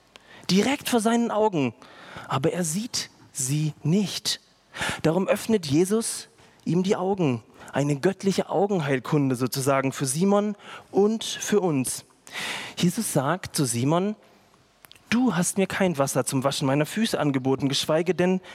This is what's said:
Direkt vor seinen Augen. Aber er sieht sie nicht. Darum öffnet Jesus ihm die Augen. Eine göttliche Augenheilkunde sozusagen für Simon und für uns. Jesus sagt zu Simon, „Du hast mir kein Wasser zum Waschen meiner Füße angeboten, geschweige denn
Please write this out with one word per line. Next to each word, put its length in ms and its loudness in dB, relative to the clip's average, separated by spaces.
Direkt 380 2
vor 120 2
seinen 300 2
Augen. 440 2
Aber 280 0
er 100 -2
sieht 460 -6
sie 500 -2
nicht. 580 0
Darum 260 2
öffnet 380 0
Jesus 600 0
ihm 200 2
die 120 0
Augen. 460 0
Eine 300 0
göttliche 480 0
Augenheilkunde 880 0
sozusagen 560 0
für 140 -4
Simon 500 2
und 320 2
für 380 -2
uns. 460 -2
Jesus 340 0
sagt 420 -2
zu 120 0
Simon, 500 0
„Du 280 2
hast 200 -2
mir 100 2
kein 320 0
Wasser 260 2
zum 180 -2
Waschen 240 0
meiner 200 2
Füße 320 -2
angeboten, 500 0
geschweige 460 0
denn 260 2